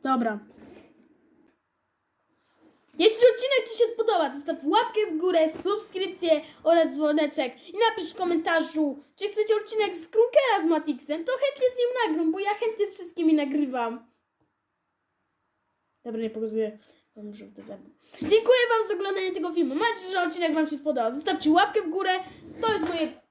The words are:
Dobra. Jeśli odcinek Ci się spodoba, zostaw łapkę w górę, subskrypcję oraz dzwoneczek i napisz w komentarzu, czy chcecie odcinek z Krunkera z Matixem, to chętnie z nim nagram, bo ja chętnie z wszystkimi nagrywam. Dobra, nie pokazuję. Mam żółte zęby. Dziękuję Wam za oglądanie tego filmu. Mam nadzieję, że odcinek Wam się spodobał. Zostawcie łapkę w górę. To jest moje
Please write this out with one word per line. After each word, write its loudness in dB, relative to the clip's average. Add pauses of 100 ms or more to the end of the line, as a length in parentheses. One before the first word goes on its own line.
Dobra. 0 (2500)
Jeśli 6 (100)
odcinek 0
Ci -8
się 4
spodoba, 0
zostaw -6
łapkę 2
w -4
górę, 2
subskrypcję -2 (220)
oraz 4
dzwoneczek -2
i -2 (160)
napisz -6
w -18
komentarzu, -2 (120)
czy -6
chcecie 0
odcinek -2
z -10
Krunkera 4
z -2
Matixem, -2
to -4
chętnie 0
z -6
nim 0 (180)
nagram, 0
bo -4
ja -2 (100)
chętnie -2
z -12
wszystkimi 0
nagrywam. -2 (2000)
Dobra, -8
nie -4
pokazuję. -6 (360)
Mam -16
żółte -20
zęby. -18 (320)
Dziękuję 4 (100)
Wam 2
za -2
oglądanie -4
tego -4
filmu. -2
Mam 0
nadzieję, -10
że 0
odcinek -2
Wam 0
się -6
spodobał. -2
Zostawcie -2
łapkę 4
w -6
górę. -2 (500)
To 0
jest -2
moje -2 (240)